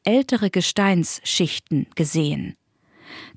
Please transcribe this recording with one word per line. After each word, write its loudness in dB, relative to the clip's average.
ältere 2
Gesteinsschichten 0
gesehen. -2